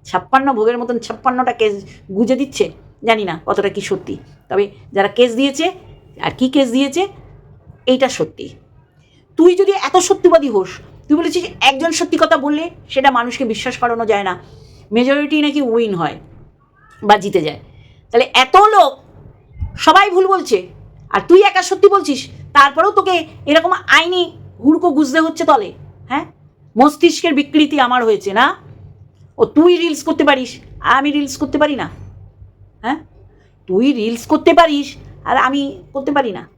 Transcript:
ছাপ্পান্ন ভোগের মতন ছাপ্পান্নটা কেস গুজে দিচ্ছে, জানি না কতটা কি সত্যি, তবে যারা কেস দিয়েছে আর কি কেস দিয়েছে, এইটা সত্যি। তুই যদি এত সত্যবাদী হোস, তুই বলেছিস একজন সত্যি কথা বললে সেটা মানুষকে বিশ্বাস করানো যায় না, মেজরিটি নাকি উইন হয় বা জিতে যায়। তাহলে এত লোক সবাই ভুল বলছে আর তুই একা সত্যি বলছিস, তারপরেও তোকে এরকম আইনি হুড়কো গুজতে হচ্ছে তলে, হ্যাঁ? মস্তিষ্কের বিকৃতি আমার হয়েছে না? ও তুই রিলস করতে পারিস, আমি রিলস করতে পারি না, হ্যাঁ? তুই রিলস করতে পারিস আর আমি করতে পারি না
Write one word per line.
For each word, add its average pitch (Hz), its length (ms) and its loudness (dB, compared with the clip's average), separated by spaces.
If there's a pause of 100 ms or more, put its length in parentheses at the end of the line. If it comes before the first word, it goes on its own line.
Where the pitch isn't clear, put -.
ছাপ্পান্ন 269 480 -2
ভোগের 233 260 -2
মতন 240 200 -6
ছাপ্পান্নটা 247 540 -4
কেস 208 320 -4 (260)
গুজে 220 260 0
দিচ্ছে, 240 360 -4 (320)
জানি 220 200 -2
না 165 220 -8
কতটা 196 220 -2
কি 196 120 -8
সত্যি, 185 360 -8 (320)
তবে 202 220 -4 (220)
যারা 196 160 0
কেস 240 260 2
দিয়েছে 277 380 -2 (500)
আর - 160 -4
কি 254 100 0
কেস 262 220 0
দিয়েছে, 277 380 -2 (760)
এইটা 254 220 2
সত্যি। - 400 -8 (880)
তুই 349 200 4
যদি 392 160 0
এত 285 240 -2
সত্যবাদী 330 520 2
হোস, 196 200 -2 (400)
তুই 294 80 2
বলেছিস 330 300 -4 (140)
একজন 269 320 0
সত্যি 320 280 -2
কথা 320 160 2
বললে 294 340 -4 (180)
সেটা 269 220 2
মানুষকে 240 340 -4
বিশ্বাস 226 320 -6
করানো 233 300 -4
যায় 202 180 0
না, 180 140 -6 (540)
মেজরিটি 285 500 0
নাকি 294 200 -2
উইন 226 320 -2
হয় 160 260 -6 (840)
বা 208 160 2
জিতে 190 220 -2
যায়। 151 200 -8 (520)
তাহলে 240 220 2
এত 262 220 2
লোক 392 420 4 (760)
সবাই 381 340 4
ভুল 370 160 2
বলছে 285 420 -2 (420)
আর 196 180 0
তুই 370 140 8
একা 381 200 2
সত্যি 381 260 4
বলছিস, 294 400 0 (240)
তারপরেও 285 380 4
তোকে 370 360 0 (200)
এরকম 330 260 2
আইনি 349 600 0 (320)
হুড়কো 339 260 4
গুজতে 277 300 0
হচ্ছে 320 240 -2
তলে, 240 280 0 (360)
হ্যাঁ? 285 180 -6 (520)
মস্তিষ্কের 302 560 2
বিকৃতি 294 460 0
আমার 247 240 0
হয়েছে 202 280 -2
না? 269 240 2 (840)
ও 226 60 4
তুই 349 320 4
রিলস 320 260 -4
করতে 320 220 -2
পারিস, 269 360 -2 (200)
আমি 269 320 0
রিলস 285 240 -4
করতে 294 220 -6
পারি 302 180 0
না, 190 140 -8 (920)
হ্যাঁ? 277 180 -6 (640)
তুই 233 260 0
রিলস 233 340 -6
করতে 311 280 2
পারিস 311 420 2 (280)
আর 240 120 -2
আমি 277 460 -4 (100)
করতে 269 200 -6
পারি 262 200 0
না 170 260 -14